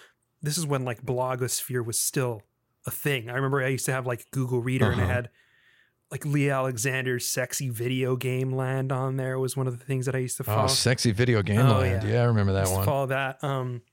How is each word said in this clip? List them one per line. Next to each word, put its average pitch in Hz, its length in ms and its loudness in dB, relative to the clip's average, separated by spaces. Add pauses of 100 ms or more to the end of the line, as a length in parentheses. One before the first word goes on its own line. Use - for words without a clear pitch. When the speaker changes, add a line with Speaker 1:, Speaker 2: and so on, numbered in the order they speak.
(420)
Speaker 1:
This 151 160 -4
is 170 80 -4
when, 139 200 -2
like, 120 180 -6
blogosphere 127 800 -2
was 117 160 -4
still 123 440 -2 (420)
a - 60 -6
thing. 127 380 -2
I 120 40 -8
remember 135 300 0
I 127 60 0
used 131 180 -2
to 139 60 -2
have, 131 140 -4
like, 123 240 -6
Google 123 300 -2
Reader 123 300 2
and 87 100 0
I - 40 2
Speaker 2:
Uh-huh. 107 80 0
Speaker 1:
had, 123 160 -4 (800)
like, 143 160 -10
Leah 143 300 2
Alexander's 127 720 -2
Sexy 131 420 -4
Video 127 460 0
Game 127 400 -2
Land 131 380 -2
on 131 240 -2
there 131 200 -2
was 131 200 -2
one 131 100 0
of 123 120 -4
the - 60 -20
things 131 200 -2
that 127 100 -2
I 131 40 0
used 127 180 -4
to 131 60 -8
Speaker 2:
Oh, - 20 -6
Speaker 1:
follow. 110 220 2
Speaker 2:
Sexy 127 440 4
Video 113 300 4
Game 101 180 2
Speaker 1:
Oh, 117 200 6
Speaker 2:
Land. 95 240 2
Speaker 1:
yeah. 107 120 0
Speaker 2:
Yeah, 120 60 4
I 120 40 4
remember 104 260 4
Speaker 1:
I 95 40 2
Speaker 2:
that 98 60 4
Speaker 1:
used 95 100 2
to 95 60 2
Speaker 2:
one. 95 80 2
Speaker 1:
follow 139 220 2
that. 135 360 -2
Um, 127 380 -2 (120)